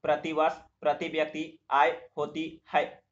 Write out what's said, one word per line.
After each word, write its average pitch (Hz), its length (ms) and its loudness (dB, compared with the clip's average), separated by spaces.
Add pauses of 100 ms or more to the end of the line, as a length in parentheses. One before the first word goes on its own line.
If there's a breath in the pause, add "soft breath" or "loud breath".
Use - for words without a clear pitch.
प्रतिवर्ष 156 520 0
प्रति - 540 -2
व्यक्ति 156 520 -4 (120)
आय 151 460 2
होती 156 500 -6
है - 440 -2